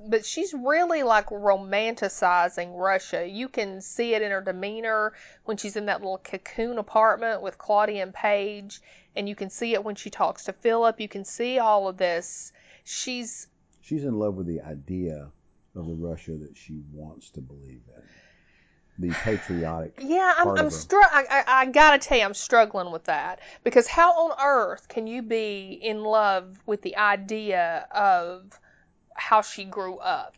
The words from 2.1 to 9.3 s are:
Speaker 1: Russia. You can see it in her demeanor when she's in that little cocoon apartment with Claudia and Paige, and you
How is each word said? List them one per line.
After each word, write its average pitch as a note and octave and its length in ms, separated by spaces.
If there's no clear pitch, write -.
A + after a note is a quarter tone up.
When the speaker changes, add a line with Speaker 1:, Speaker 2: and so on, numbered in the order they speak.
Speaker 1:
Russia. F#3 480
You G#3 220
can G3 340
see A#3 320
it G#3+ 80
in G#3 80
her G3 100
demeanor G#3+ 720
when G#3+ 120
she's G#3 200
in G#3 100
that G3 140
little F#3+ 180
cocoon A3+ 600
apartment A3 640
with F#3+ 160
Claudia G#3 440
and F#3+ 120
Paige, G#3 680
and G3+ 120
you G#3 60